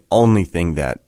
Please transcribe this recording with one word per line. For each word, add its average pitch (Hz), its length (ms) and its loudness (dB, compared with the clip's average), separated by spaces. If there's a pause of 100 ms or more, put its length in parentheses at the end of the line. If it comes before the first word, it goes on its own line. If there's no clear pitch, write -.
(120)
only 110 340 2
thing 85 300 -4
that 67 320 -6